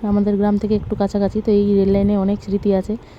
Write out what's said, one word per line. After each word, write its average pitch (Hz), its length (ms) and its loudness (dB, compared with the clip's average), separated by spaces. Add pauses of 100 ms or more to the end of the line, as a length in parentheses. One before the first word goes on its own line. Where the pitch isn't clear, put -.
আমাদের 202 340 0
গ্রাম 208 200 2
থেকে 214 180 0
একটু 208 200 -4
কাছাকাছি। 202 460 -2
তো 220 100 0
এই 202 240 2
রেল 196 140 2
লাইনে 202 280 2
অনেক 196 260 -2
স্মৃতি 196 300 0
আছে, 196 240 -2 (220)